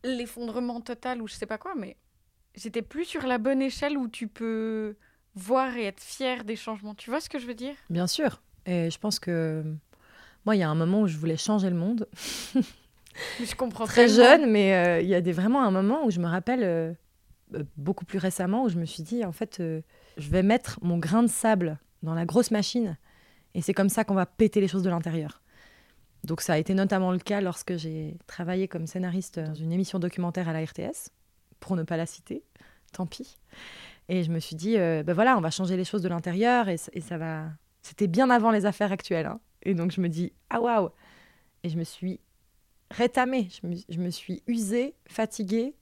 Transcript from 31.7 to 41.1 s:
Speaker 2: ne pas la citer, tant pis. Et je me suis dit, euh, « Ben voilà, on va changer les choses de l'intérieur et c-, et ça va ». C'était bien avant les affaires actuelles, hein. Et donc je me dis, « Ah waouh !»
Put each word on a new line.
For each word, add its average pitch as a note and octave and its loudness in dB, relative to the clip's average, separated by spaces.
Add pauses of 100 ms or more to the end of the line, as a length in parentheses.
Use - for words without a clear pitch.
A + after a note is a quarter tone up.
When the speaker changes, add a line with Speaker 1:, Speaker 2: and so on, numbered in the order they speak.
Speaker 2:
ne E3 -2
pas E3 -4
la E3 -2
citer, - -12 (480)
tant F3+ -6
pis. - -14 (720)
Et F3+ 0
je D#3+ 0
me E3 0
suis D#3+ -8
dit, G3 0
euh, « E3 2
Ben F3 0
voilà, A#3 4
on - 2
va D#3+ 0
changer F#3 -2
les F3+ -2
choses G3+ -4
de F3+ -2
l'intérieur G3 0
et E3+ -2
c-, - -12
et E3+ -8
ça E3+ -10
va ». D#3+ -6 (360)
C'était - -2
bien A#3 4
avant A#3 6
les G#3 2
affaires G3 0
actuelles, E3 -2
hein. - -8 (220)
Et G3 0
donc E3+ 0
je F#3 -4
me F3 2
dis, « E3 -4 (180)
Ah A#3 0
waouh !» A3 2 (720)